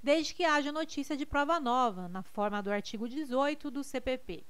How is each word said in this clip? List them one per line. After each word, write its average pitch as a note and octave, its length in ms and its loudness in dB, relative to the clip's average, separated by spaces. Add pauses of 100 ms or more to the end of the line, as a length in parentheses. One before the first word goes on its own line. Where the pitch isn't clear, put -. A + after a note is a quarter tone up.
desde D4 320 4
que F4+ 100 0
haja D4 280 4
notícia D#4 440 -2
de C#4 80 -2
prova C#4+ 360 2
nova, A#3 480 2
na F#3 140 -6
forma G#3 380 -2
do G3+ 120 0
artigo G#3 360 -2
dezoito C#4+ 640 0
do C4+ 140 -4
C B3+ 160 -4
P B3+ 180 -2
P. - 320 -8